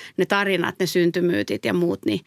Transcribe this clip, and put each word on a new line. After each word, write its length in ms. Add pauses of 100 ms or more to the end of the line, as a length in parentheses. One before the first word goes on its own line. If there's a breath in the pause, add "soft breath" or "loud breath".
(180 loud breath)
ne 80
tarinat, 540
ne 60
syntymyytit 800
ja 80
muut, 320
niin 220